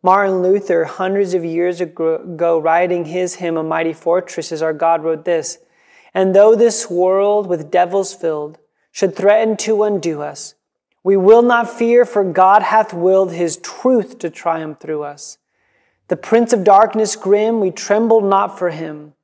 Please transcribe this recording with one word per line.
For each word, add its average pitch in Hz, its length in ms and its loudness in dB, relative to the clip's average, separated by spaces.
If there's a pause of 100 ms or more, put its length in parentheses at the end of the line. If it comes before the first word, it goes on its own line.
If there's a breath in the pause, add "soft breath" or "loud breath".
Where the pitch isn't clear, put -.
Martin 190 420 2
Luther, 185 420 0
hundreds 190 500 -4
of 175 100 -2
years 170 360 -4
ago, 165 800 -2
writing 175 460 0
his 180 300 -6
hymn, 170 200 -6
A 160 80 -4
Mighty 165 280 -2
Fortress 170 600 -4
Is 156 100 -6
Our 160 100 -2
God, 165 300 0
wrote 160 220 -4
this, 165 340 -4 (560 soft breath)
"And 190 220 2
though 214 180 8
this 226 340 0
world 196 600 0
with 156 240 -6
devils 180 420 0
filled 156 460 -6 (320)
should 190 240 -2
threaten 214 400 2
to 214 260 -2
undo 170 400 -4
us, 147 320 -14 (480)
we 196 140 2
will 208 260 6
not 233 260 0
fear, 240 360 2
for 208 180 -2
God 185 400 4
hath 220 320 0
willed 185 380 0
his 170 240 -4
truth - 640 -2
to 170 100 -6
triumph 160 480 -6
through 156 240 -8
us. 147 360 -16 (680)
The 180 100 -4
prince 233 360 0
of 208 100 0
darkness 214 540 4
grim, 214 420 0
we 190 140 -2
tremble 226 480 0
not 196 360 -2
for 180 140 -4
him. 151 540 -14